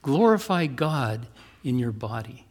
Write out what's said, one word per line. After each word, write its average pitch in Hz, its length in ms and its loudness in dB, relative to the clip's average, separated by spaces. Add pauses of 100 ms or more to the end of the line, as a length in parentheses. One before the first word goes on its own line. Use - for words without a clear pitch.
glorify 180 640 2
God 127 600 -2 (340)
in 123 160 -2
your 120 140 -2
body. 110 580 -10